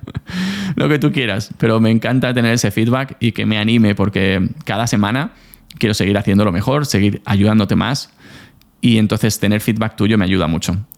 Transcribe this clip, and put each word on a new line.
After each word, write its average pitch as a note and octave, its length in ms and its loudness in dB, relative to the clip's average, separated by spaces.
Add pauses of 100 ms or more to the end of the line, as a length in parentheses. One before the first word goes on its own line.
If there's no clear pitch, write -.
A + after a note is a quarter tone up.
<laughs> F#3+ 720 -6
Lo - 120 0
que D3+ 100 0
tú D3 140 0
quieras, G#2+ 460 -4
pero A2+ 220 2
me A2 100 4
encanta A#2+ 440 0
tener A#2 200 2
ese A#2 160 0
feedback A#2+ 500 -2
y A2+ 120 0
que G#2+ 140 -6
me G#2+ 120 0
anime, G#2+ 360 4
porque F#2+ 560 0 (140)
cada A2 220 -2
semana A#2 460 -2 (460)
quiero G#2+ 160 0
seguir G2+ 240 0
haciéndolo G2+ 340 2
mejor, C3 340 0
seguir G2+ 380 0
ayudándote G#2 520 2
más, G#2 340 -2 (720)
y A2+ 180 4
entonces A2 420 0
tener G#2 200 0
feedback A2 360 -2
tuyo G#2+ 220 2
me G2 60 2
ayuda F#2 220 0
mucho. D#2+ 300 -2 (220)